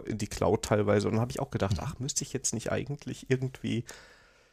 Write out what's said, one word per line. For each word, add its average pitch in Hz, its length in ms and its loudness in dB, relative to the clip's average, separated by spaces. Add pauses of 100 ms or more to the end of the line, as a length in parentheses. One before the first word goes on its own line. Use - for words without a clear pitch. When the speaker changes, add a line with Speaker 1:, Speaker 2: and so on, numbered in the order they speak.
Speaker 1:
in 107 120 -2
die 104 80 -2
Cloud 95 360 2
teilweise. 104 460 4
Und 98 60 2
dann 110 60 4
hab 123 100 0
ich 135 100 -2
auch 135 100 -4
gedacht, 98 260 2
Speaker 2:
Mhm. - 80 -2
Speaker 1:
ach, - 140 -4
müsste - 260 -4
ich - 80 -8
jetzt - 220 -2
nicht 110 180 -4
eigentlich - 580 -4
irgendwie 131 540 0 (680)